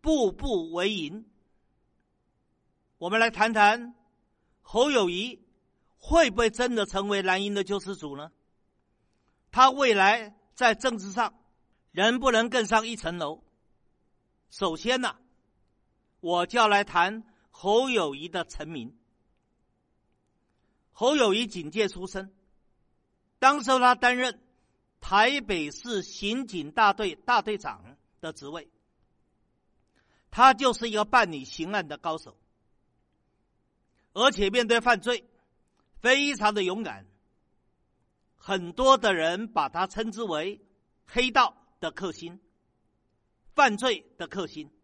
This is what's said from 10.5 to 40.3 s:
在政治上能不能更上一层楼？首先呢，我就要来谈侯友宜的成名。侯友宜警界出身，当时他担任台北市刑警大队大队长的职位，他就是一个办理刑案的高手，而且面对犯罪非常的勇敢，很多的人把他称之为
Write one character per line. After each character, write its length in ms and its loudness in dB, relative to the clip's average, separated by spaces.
在 220 2
政 240 -4
治 120 -14
上 320 -6
能 280 0
不 100 2
能 200 2
更 160 0
上 200 0
一 100 -8
层 200 -8
楼？ 260 -8
首 260 -4
先 240 -2
呢， 160 -6
我 240 -2
就 140 -2
要 100 6
来 160 4
谈 400 -2
侯 380 0
友 260 -2
宜 140 -12
的 160 -6
成 240 -12
名。 260 -12
侯 240 0
友 160 4
宜 140 -2
警 240 -12
界 180 0
出 180 -10
身， 280 -12
当 240 4
时 160 2
他 160 6
担 220 2
任 240 -4
台 400 2
北 300 -4
市 320 -6
刑 440 -8
警 260 -10
大 200 4
队 220 -4
大 280 0
队 160 -6
长 380 -14
的 120 -10
职 160 -16
位， 200 -14
他 240 6
就 180 0
是 160 -6
一 60 -6
个 100 0
办 260 2
理 140 -10
刑 260 -10
案 160 -4
的 120 -12
高 200 -6
手， 180 -20
而 180 4
且 180 0
面 160 2
对 140 2
犯 200 2
罪 280 -6
非 340 2
常 200 0
的 100 -2
勇 180 -4
敢， 240 -12
很 360 -6
多 240 6
的 160 0
人 360 -2
把 200 -2
他 180 -4
称 240 -8
之 120 -10
为 420 -6